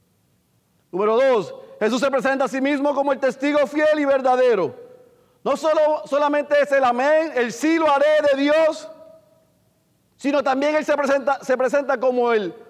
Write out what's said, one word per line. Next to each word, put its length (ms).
Número 260
dos, 380
Jesús 220
se 100
presenta 360
a 20
sí 120
mismo 340
como 180
el 80
testigo 460
fiel 340
y 60
verdadero. 680
No 120
solo, 500
solamente 540
es 120
el 120
amén, 500
el 180
"sí, 260
lo 140
haré" 140
de 100
Dios, 460
sino 260
también 320
él 120
se 100
presenta, 480
se 140
presenta 420
como 320
el 220